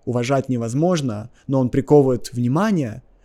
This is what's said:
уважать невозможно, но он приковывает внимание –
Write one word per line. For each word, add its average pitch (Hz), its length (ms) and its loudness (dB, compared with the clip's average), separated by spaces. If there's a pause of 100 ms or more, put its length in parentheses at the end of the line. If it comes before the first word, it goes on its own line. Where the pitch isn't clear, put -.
уважать 127 440 -2
невозможно, 127 840 -2 (180)
но 135 100 0
он 127 100 2
приковывает 135 640 2
внимание – 131 680 -2 (220)